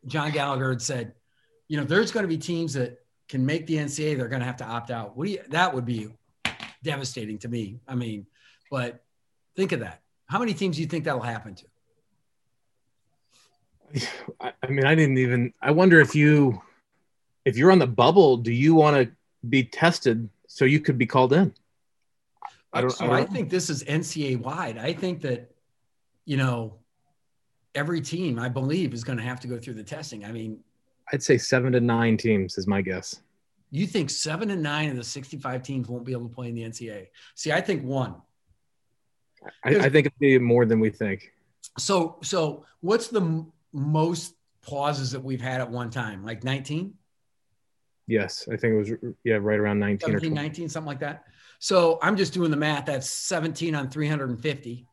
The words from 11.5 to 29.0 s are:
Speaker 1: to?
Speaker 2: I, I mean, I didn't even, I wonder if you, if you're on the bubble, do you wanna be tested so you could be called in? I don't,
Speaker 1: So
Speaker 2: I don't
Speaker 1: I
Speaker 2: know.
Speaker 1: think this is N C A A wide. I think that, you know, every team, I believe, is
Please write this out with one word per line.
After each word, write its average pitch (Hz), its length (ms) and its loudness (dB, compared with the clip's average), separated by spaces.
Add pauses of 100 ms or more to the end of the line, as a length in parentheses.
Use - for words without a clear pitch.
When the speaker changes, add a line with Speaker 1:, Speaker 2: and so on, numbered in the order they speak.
Speaker 1:
to? - 80 -20 (2750)
Speaker 2:
I, 127 120 -8 (100)
I - 40 -6
mean, 135 180 2
I 151 120 6
didn't 143 220 4
even, 123 340 2 (100)
I 131 80 2
wonder 170 300 8
if 135 140 6
you, 147 460 6 (840)
if 113 120 0
you're 151 140 8
on 185 80 10
the 143 80 4
bubble, 131 500 8
do 117 160 -2
you 143 220 6
wanna 151 320 6 (420)
be 131 140 4
tested 120 680 2 (200)
so - 160 0
you 143 160 6
could 143 180 0
be 123 80 2
called 131 260 4
in? 170 220 4 (1160)
I - 80 0
don't, 127 100 2
Speaker 1:
So - 140 -4
Speaker 2:
I - 20 2
don't 127 100 4
Speaker 1:
I - 40 6
Speaker 2:
know. - 60 2
Speaker 1:
think 190 220 -4
this 175 220 -2
is 135 160 -4
N 151 160 0
C 147 300 -4
A - 0 -
A 127 40 0
wide. 127 400 -6
I 123 160 -4
think 175 300 -6
that, 120 300 -6 (720)
you 143 120 -2
know, 120 420 -2 (1000)
every 151 240 -2
team, 147 400 -4
I 123 80 -4
believe, 139 440 -2
is 117 120 -8